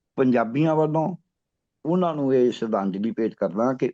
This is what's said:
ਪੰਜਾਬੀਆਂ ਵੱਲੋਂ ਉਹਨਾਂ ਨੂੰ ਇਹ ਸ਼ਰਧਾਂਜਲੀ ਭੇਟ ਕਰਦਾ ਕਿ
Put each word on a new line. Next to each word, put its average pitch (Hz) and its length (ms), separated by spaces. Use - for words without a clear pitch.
ਪੰਜਾਬੀਆਂ 127 600
ਵੱਲੋਂ 156 400
ਉਹਨਾਂ 170 300
ਨੂੰ 135 200
ਇਹ 123 160
ਸ਼ਰਧਾਂਜਲੀ 104 600
ਭੇਟ 107 240
ਕਰਦਾ 104 380
ਕਿ 127 200